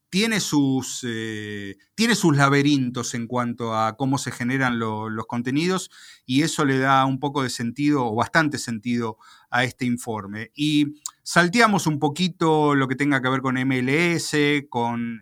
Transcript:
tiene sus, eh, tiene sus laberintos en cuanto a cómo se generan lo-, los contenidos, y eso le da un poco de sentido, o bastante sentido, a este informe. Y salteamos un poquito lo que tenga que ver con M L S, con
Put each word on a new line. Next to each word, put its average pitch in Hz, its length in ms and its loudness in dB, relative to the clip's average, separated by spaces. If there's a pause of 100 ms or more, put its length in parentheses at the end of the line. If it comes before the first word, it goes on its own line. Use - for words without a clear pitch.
tiene 214 320 0
sus, 135 640 0
eh, 107 720 -8 (180)
tiene 226 200 2
sus 160 200 4
laberintos 139 800 2
en 117 140 -6
cuanto 120 500 -4
a 110 180 0
cómo 135 220 0
se 127 140 -6
generan 123 460 -2
lo-, 110 320 -4
los 110 160 -8
contenidos, 143 640 -2 (360)
y 131 160 2
eso 160 240 0
le 135 140 4
da 135 260 4
un 135 160 -2
poco 143 220 -2
de 123 60 -2
sentido, 127 560 0
o 110 80 -2
bastante 131 440 0
sentido, 117 600 -4 (320)
a 123 140 0
este 123 220 -4
informe. 107 680 -6
Y 147 420 0 (280)
salteamos 185 640 4
un 151 100 2
poquito 156 800 2
lo 135 140 2
que 131 60 -2
tenga 143 260 0
que 127 80 0
ver 131 100 2
con 131 180 0
M 131 220 0
L 156 340 2
S, 147 560 0
con 117 520 -4